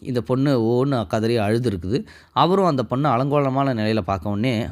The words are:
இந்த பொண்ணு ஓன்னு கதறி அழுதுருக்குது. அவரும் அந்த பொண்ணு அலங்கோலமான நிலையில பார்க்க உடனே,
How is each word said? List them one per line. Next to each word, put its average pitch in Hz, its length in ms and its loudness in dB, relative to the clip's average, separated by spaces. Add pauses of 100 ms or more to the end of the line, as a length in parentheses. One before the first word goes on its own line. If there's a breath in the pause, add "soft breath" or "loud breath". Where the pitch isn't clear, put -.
இந்த 123 200 -4
பொண்ணு 131 400 2
ஓன்னு 120 460 0
கதறி 113 320 0
அழுதுருக்குது. 107 680 0 (260 loud breath)
அவரும் 175 320 2
அந்த 135 200 0
பொண்ணு 135 240 -2
அலங்கோலமான 135 640 0
நிலையில 110 260 0
பார்க்க 98 300 -4
உடனே, 107 420 -2